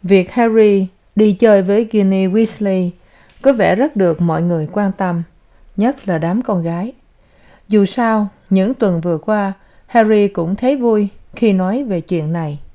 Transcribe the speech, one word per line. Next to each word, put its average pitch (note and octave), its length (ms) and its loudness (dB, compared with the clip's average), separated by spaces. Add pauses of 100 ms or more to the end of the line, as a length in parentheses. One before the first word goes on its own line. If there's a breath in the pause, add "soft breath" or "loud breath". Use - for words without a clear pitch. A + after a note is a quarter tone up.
Việc F#3 280 2
Harry G#3+ 560 2 (280)
đi G#3 180 4
chơi G3+ 280 4
với G3+ 300 0
Ginny F#3+ 360 0
Weasley G3 600 -2 (520 soft breath)
có C4+ 120 4
vẻ F#3 220 2
rất C#4 200 -2
được E3+ 260 0
mọi E3 200 -2
người E3+ 320 -2
quan G3+ 180 -2
tâm, F3+ 320 -4 (540)
nhất A#3+ 300 -2
là F3 100 0
đám F3 240 -2
con F#3 220 -4
gái. F3 300 -6 (720 soft breath)
Dù G#3 180 4
sao, A3 420 -2 (220)
những F#3+ 240 0
tuần F#3 280 -2
vừa E3+ 160 -4
qua, G3+ 360 -4 (340 soft breath)
Harry G#3+ 400 2
cũng F#3 280 -4
thấy B3+ 200 0
vui A3 340 0 (260)
khi G#3+ 180 2
nói F#3+ 300 -2
về G3 180 -4
chuyện D#3+ 320 -4
này. D#3 260 -6 (160)